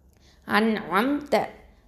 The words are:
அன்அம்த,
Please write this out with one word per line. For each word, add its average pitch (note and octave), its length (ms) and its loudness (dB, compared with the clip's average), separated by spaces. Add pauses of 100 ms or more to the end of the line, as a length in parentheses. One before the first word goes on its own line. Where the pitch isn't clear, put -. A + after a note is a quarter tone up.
(480)
அன்அம்த, A3 1000 0 (380)